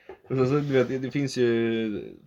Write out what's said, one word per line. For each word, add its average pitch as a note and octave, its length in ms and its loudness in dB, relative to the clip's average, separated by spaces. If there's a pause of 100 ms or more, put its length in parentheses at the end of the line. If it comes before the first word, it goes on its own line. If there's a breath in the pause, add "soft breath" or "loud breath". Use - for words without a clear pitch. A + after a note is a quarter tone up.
(300 loud breath)
Och C3 80 -2
så, C3 80 4
så, C3 80 2
du D3 200 0
vet, B2 140 4
det, C3 100 -4
det B2+ 140 -6
finns C#3 260 -4
ju A2+ 760 0 (140)